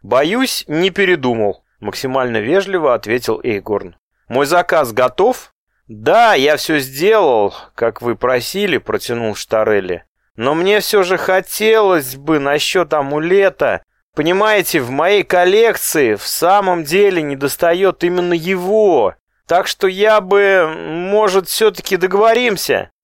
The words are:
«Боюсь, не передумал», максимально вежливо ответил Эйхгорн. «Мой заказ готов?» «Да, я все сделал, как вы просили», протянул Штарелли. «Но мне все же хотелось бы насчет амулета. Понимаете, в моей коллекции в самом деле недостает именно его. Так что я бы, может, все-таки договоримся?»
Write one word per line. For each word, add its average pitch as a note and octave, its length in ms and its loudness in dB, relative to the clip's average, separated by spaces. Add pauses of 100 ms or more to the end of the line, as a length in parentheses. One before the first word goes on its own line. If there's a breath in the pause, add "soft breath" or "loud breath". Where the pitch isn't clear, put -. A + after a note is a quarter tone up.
«Боюсь, D#3 640 0
не E3 220 -2
передумал», C3 720 -2 (160)
максимально B2 580 -4
вежливо E3+ 560 0
ответил A2+ 500 -4
Эйхгорн. G2+ 520 -6 (320)
«Мой C3 180 0
заказ D#3+ 480 0
готов?» B2+ 600 0 (340)
«Да, F3 480 2
я C#3+ 200 2
все D3+ 240 -2
сделал, C3+ 720 2 (220)
как A#2 260 -4
вы A#2 140 -2
просили», B2+ 640 -2
протянул A2 580 -4
Штарелли. G#2 680 -2 (300)
«Но C3+ 200 -2
мне G3 240 0
все G3 240 0
же F3+ 140 0
хотелось F#3+ 1000 0
бы D3 240 -2
насчет D3+ 540 -2
амулета. D3+ 920 0 (320)
Понимаете, F#3 680 0
в A#2+ 80 -6
моей E3+ 340 0
коллекции F3+ 920 2
в - 120 -12
самом F3+ 560 0
деле F3+ 380 2
недостает E3+ 840 -2
именно F3 300 0
его. F3+ 840 0 (320)
Так F3 200 2
что - 200 -2
я G#3 340 2
бы, F#3+ 460 2
может, F#3 800 -2
все-таки - 500 -2
договоримся?» G3 960 0 (120)